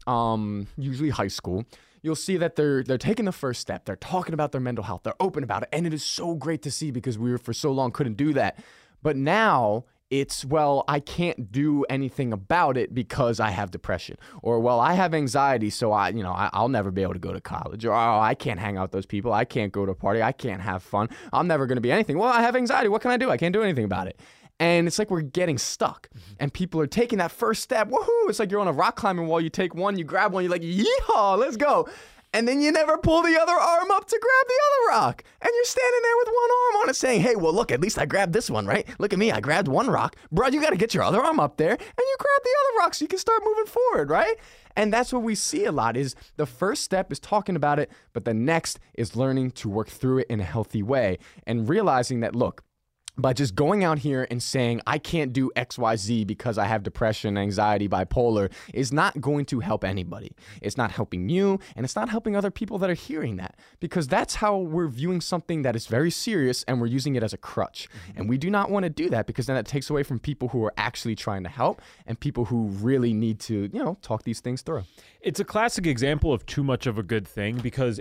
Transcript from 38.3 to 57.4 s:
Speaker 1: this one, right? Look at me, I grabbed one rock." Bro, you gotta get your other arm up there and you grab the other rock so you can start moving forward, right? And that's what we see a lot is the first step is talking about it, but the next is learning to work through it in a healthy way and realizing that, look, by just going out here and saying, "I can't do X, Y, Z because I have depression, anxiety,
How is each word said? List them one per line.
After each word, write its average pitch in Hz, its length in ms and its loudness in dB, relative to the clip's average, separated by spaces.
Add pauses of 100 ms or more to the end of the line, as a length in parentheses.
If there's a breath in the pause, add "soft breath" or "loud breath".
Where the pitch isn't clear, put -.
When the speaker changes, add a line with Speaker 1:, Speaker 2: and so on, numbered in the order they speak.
Speaker 1:
this - 160 0
one, 107 160 -2
right? 110 200 0 (120)
Look 202 160 -2
at 175 40 2
me, 220 140 4
I 107 80 0
grabbed 151 280 0
one 185 200 2
rock." 117 280 0 (140 loud breath)
Bro, 220 180 2
you 285 120 2
gotta 302 160 2
get 214 160 0
your 147 100 2
other 160 200 4
arm 311 180 2
up 147 160 0
there 160 160 4
and 262 80 -2 (180 loud breath)
you 523 200 0
grab 554 260 4
the 494 60 0 (100)
other 539 240 2
rock 330 100 2
so - 100 -4
you 330 40 -2
can 381 100 -2
start 453 260 2
moving 427 220 2
forward, 427 440 2
right? 285 260 4 (400 loud breath)
And 208 160 2
that's 226 220 2
what 247 80 0
we 220 120 0
see 202 300 -2
a 214 80 0
lot 117 240 2
is 135 180 -2 (220 loud breath)
the 151 100 -2
first 196 360 -2
step 190 280 -2
is - 100 -8
talking 202 360 -2
about 147 220 2
it, 147 120 0 (220 loud breath)
but 98 140 -6
the 117 80 2
next 151 460 0 (140)
is - 220 -4
learning 131 360 0
to - 180 -6
work 107 180 -2
through 127 300 0
it 120 100 0
in 110 120 -2
a 98 40 -2
healthy 107 380 -2
way 107 360 2 (280 loud breath)
and 113 240 0
realizing 135 500 2
that, 113 160 -2
look, 120 260 -2 (560)
by 131 140 2
just 123 220 -2
going 165 280 2
out 160 180 2
here 131 300 0
and 120 120 -4
saying, 120 440 0
"I 147 120 0
can't 151 340 -2
do 131 240 0
X, - 220 -6
Y, 113 180 2
Z 110 300 0
because 104 320 -4
I 104 80 2
have 110 160 0
depression, 104 560 -2
anxiety, 101 500 2